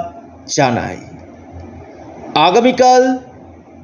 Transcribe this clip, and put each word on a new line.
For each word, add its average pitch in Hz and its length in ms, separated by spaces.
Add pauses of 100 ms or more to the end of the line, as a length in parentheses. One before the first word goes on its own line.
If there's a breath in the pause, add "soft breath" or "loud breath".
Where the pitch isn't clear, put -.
(580)
জানাই। 104 400 (1500)
আগামীকাল 254 560 (800)